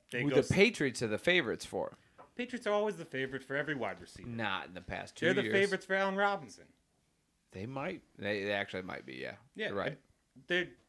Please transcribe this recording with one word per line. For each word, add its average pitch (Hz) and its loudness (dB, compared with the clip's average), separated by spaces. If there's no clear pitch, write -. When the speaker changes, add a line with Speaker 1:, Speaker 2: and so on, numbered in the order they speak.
Speaker 1:
They 123 2
Speaker 2:
Who 139 2
Speaker 1:
go 131 2
Speaker 2:
the 135 10
Speaker 1:
s- - 0
Speaker 2:
Patriots 170 4
are 117 2
the 104 0
favorites 151 2
for. - -6
Speaker 1:
Patriots 247 -6
are 208 4
always 208 2
the 165 -12
favorite 131 -4
for 135 -4
every 147 0
wide 101 -4
receiver. 92 -14
Speaker 2:
Not 101 -2
in 87 -16
the 90 -8
past 95 -8
two 151 0
Speaker 1:
They're 180 6
the 202 4
Speaker 2:
years. - 0
Speaker 1:
favorites 196 2
for 190 -2
Allen 190 2
Robinson. 180 0
Speaker 2:
They 95 -6
might. 135 -6
They, 101 0
they 101 2
actually 98 0
might 90 -8
be, 65 -12
yeah. 64 -8
Speaker 1:
Yeah, 208 -4
Speaker 2:
You're 107 -4
right. 98 -2
Speaker 1:
they're, 175 0